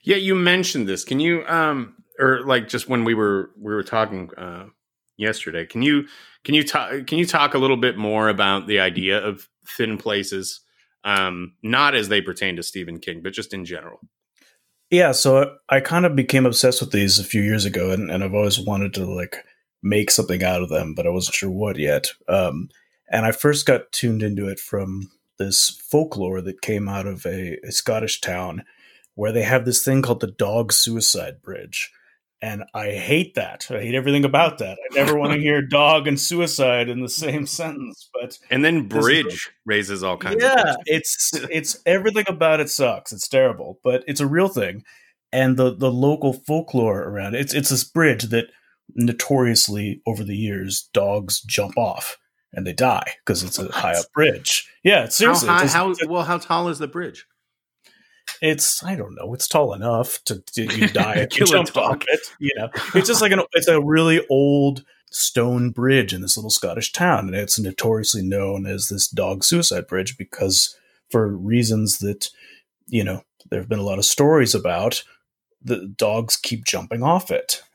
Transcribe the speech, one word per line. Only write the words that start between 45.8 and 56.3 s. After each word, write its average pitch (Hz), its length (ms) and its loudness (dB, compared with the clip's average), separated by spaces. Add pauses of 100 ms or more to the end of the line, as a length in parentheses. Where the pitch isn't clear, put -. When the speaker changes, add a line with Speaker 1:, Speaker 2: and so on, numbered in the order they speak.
Speaker 2:
local 139 400 2
folklore 123 720 0
around 101 300 -6
it, 123 80 -4
it's, 139 120 -6
it's 139 160 0
this 131 140 0
bridge 147 400 2
that 117 220 0 (480)
notoriously 117 1120 0
over 110 180 -2
the 101 120 -6
years, 98 560 -4
dogs 101 480 0
jump 101 380 -4
off - 400 -4 (340)
and 92 140 -6
they 90 60 -6
die 123 420 0 (100)
'cause 92 180 -2
it's 92 160 -6
a 98 80 -4
Speaker 1:
What? - 80 -10
Speaker 2:
high 87 240 -2
up - 140 -6
bridge. - 560 0 (140)
Yeah, - 260 4
seriously, 175 400 2
Speaker 1:
How 175 100 6
high, 185 60 4
Speaker 2:
it's - 100 2
a, - 20 2
Speaker 1:
how, 190 140 2
Speaker 2:
it's 170 120 -4
a 156 60 -4
Speaker 1:
well, 175 160 0
how 170 140 -2